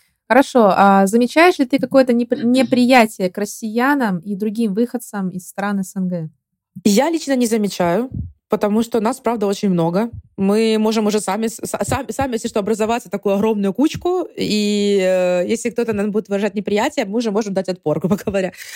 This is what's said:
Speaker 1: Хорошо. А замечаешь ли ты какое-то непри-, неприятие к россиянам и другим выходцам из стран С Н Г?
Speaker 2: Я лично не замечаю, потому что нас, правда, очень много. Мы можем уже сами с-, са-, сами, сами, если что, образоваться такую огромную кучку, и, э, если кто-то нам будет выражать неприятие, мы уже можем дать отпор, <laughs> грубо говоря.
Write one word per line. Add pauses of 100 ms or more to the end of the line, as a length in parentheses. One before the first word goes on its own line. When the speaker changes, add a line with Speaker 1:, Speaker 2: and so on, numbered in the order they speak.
(280)
Speaker 1:
Хорошо.
А
замечаешь
ли
ты
какое-то
непри-,
неприятие
к
россиянам
и
другим
выходцам
из
стран
С
Н
Г? (560)
Speaker 2:
Я
лично
не
замечаю, (400)
потому
что
нас,
правда,
очень
много. (280)
Мы
можем
уже
сами
с-,
са-,
сами,
сами,
если
что,
образоваться
такую
огромную
кучку,
и,
э,
если
кто-то
нам
будет
выражать
неприятие,
мы
уже
можем
дать
отпор,
<laughs>
грубо (100)
говоря. (240)